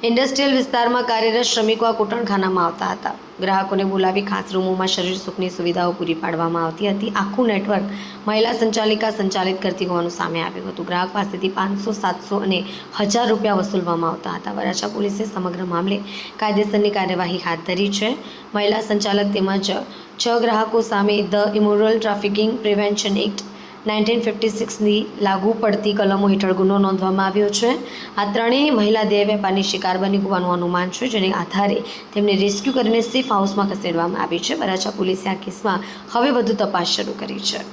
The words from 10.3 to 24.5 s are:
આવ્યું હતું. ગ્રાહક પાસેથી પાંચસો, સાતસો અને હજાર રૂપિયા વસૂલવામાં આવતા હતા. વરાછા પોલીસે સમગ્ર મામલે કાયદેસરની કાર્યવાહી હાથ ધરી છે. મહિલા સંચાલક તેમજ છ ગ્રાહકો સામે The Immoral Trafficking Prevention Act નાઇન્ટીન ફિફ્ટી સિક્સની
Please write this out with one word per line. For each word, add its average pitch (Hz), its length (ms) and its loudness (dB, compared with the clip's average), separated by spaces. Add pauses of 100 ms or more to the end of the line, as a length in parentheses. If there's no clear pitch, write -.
આવ્યું 185 300 -6
હતું. 175 160 -8
ગ્રાહક 180 260 0
પાસેથી 190 420 -2
પાંચસો, 202 440 -2
સાતસો 196 440 -2
અને 190 140 2 (400)
હજાર 214 320 2
રૂપિયા 208 300 2
વસૂલવામાં 170 500 0
આવતા 175 260 -6
હતા. 202 220 -8
વરાછા 202 380 -2
પોલીસે 202 280 -2
સમગ્ર 180 480 -4
મામલે 190 240 0 (460)
કાયદેસરની 208 560 2
કાર્યવાહી 180 480 -2
હાથ 170 240 -4
ધરી 196 180 0
છે. 214 240 -2 (420)
મહિલા 214 360 2
સંચાલક 202 480 2
તેમજ 190 340 0 (480)
છ 233 240 2
ગ્રાહકો 220 480 2
સામે 208 240 4 (160)
The 208 100 4 (160)
Immoral 214 460 4
Trafficking 208 580 0
Prevention 208 640 2
Act 202 160 -4 (480)
નાઇન્ટીન 214 360 2
ફિફ્ટી 220 240 0
સિક્સની 214 520 0 (200)